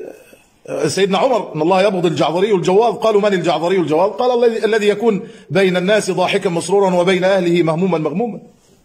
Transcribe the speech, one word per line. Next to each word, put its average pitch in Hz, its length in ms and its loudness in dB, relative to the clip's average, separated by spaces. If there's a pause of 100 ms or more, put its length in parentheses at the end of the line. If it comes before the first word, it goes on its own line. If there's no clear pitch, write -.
(880)
سيدنا 185 320 0
عمر: 214 360 -2
"إن 156 80 -2
الله 185 200 2
يبغض 185 240 0
الجعظري 165 480 0
الجواظ". 185 400 2
قالوا: 208 260 0
"من 202 120 0
الجعظري 170 440 0
الجواظ؟" 170 340 0
قال: 247 340 0
"الذي، 220 200 0
الذي 208 240 0
يكون 208 400 0 (220)
بين 185 260 2
الناس 196 340 0
ضاحكا 185 400 0
مسروراً 180 440 0
وبين 180 300 2
أهله 175 380 2
مهموماً 165 360 0
مغموماً". 165 420 -4 (440)